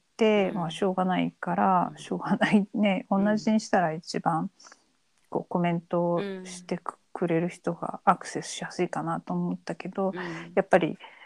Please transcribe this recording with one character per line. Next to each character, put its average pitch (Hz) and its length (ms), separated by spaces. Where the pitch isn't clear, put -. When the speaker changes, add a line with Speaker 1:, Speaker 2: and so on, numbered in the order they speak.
Speaker 1:
て、 208 360
Speaker 2:
う - 20
ん。 - 20
Speaker 1:
ま 175 120
あ、 175 40
し - 120
ょ 190 80
う - 20
が 185 100
な 185 180
い 170 160
か 170 180
ら、 185 360
Speaker 2:
う - 40
ん。 - 20
Speaker 1:
し - 160
ょ - 20
う 175 40
が 170 180
な - 140
い 202 220
ね。 202 360
Speaker 2:
う 196 100
ん。 196 60
Speaker 1:
同 214 100
じ 214 160
に 214 80
し - 100
た 196 120
ら 160 120
一 - 260
番、 170 300
こ - 100
う、 180 100
コ 180 100
メ 175 140
ン 170 80
ト 175 320
を 170 80
し 185 200
て 180 120
く-、 - 160
Speaker 2:
う - 20
ん。 - 20
Speaker 1:
く 175 140
れ 165 140
る 175 80
人 - 240
が - 320
ア 185 100
ク - 120
セ 156 140
ス - 60
し - 140
や 170 100
す - 100
い 180 80
か 151 140
な 165 160
と - 140
思 175 220
っ - 20
た - 180
け - 140
ど、 190 220
Speaker 2:
う - 0
ん。 170 440
Speaker 1:
や 196 80
っ - 20
ぱ - 120
り - 200